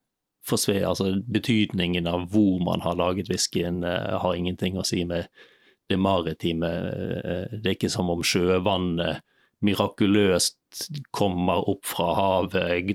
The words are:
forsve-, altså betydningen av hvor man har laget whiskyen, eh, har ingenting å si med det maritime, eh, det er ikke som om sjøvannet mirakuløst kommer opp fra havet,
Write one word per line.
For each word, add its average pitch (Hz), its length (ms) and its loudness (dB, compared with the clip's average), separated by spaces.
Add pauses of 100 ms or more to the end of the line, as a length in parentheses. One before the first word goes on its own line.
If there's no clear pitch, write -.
(460)
forsve-, 101 400 0
altså 95 360 0
betydningen 98 840 0
av 87 240 -2
hvor 98 340 4
man 87 160 0
har 87 160 -2
laget 90 320 0
whiskyen, 87 560 -2
eh, 90 340 -2
har 90 160 0
ingenting 90 420 -4
å 90 100 -4
si 90 180 -2
med 85 240 -4 (640)
det 95 80 0
maritime, 85 680 0
eh, 90 920 -6
det 107 80 -4
er 95 100 0
ikke 90 140 -2
som 90 200 -2
om 85 120 -2
sjøvannet 90 1000 0 (420)
mirakuløst 101 920 2 (560)
kommer 90 560 2
opp 98 160 -2
fra 85 300 0
havet, 92 800 0